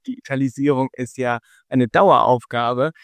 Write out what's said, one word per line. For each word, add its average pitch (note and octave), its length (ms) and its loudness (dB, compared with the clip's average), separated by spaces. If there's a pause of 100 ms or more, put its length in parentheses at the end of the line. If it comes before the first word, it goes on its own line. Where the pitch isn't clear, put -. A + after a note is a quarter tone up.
Digitalisierung C3+ 840 -4
ist - 240 -12
ja A#2+ 220 -4 (280)
eine B2 220 0
Daueraufgabe, B2 1000 2 (120)